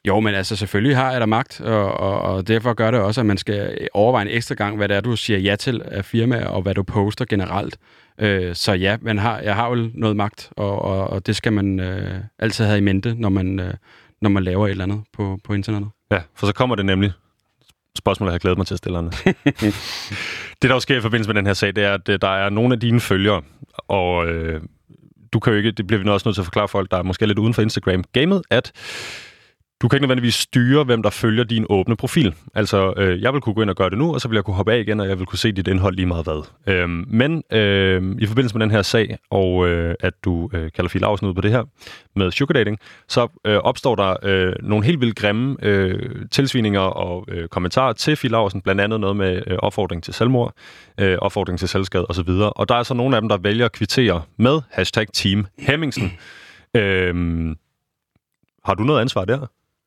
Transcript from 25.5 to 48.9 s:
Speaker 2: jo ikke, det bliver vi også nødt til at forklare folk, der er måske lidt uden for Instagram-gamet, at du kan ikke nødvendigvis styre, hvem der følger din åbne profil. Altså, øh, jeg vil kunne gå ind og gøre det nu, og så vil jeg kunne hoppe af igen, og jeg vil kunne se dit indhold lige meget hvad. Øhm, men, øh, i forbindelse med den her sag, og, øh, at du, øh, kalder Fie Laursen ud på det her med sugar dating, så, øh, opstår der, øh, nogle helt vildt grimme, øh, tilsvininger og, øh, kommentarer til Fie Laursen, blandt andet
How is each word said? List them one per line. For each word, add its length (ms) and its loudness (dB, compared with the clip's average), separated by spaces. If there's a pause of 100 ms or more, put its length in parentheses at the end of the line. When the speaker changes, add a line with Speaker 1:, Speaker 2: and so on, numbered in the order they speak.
Speaker 2:
jo 40 4
ikke, 140 2
det 160 -6
bliver 160 2
vi 60 2
også 200 2
nødt 80 0
til 60 -2
at 40 -4
forklare 220 0
folk, 220 -2
der 60 0
er 60 0
måske 240 0
lidt 120 2
uden 160 2
for 80 2
Instagram-gamet, 880 0
at 220 0 (1120)
du 60 2
kan 80 4
ikke 100 2
nødvendigvis 280 2
styre, 500 4
hvem 180 2
der 80 2
følger 340 2
din 240 0
åbne 280 2
profil. 380 2 (200)
Altså, 420 2
øh, 260 2
jeg 100 2
vil 80 -2
kunne 140 -2
gå 80 0
ind 80 2
og 60 -2
gøre 140 2
det 80 -2
nu, 160 0
og 60 -2
så 80 -6
vil 80 -2
jeg 80 0
kunne 120 -4
hoppe 160 2
af 60 4
igen, 220 0
og 80 -2
jeg 100 -2
vil 80 -4
kunne 120 -8
se 140 2
dit 160 -2
indhold 280 2
lige 100 0
meget 180 -2
hvad. 180 -4 (320)
Øhm, 340 -2
men, 340 2 (100)
øh, 640 2
i 80 2
forbindelse 320 0
med 80 2
den 40 0
her 120 4
sag, 360 0 (120)
og, 380 2
øh, 320 0
at 120 0 (120)
du, 280 0
øh, 220 -4
kalder 140 -2
Fie 120 -2
Laursen 260 -2
ud 80 -2
på 60 -2
det 100 0
her 140 0 (520)
med 140 0
sugar 220 -2
dating, 260 0 (300)
så, 200 0 (180)
øh, 100 4
opstår 380 0
der, 280 0
øh, 300 2 (100)
nogle 240 0
helt 140 2
vildt 160 0
grimme, 460 0
øh, 480 0 (200)
tilsvininger 500 2
og, 480 -2
øh, 200 -8
kommentarer 440 0
til 240 0
Fie 140 -2
Laursen, 300 0
blandt 200 0
andet 200 0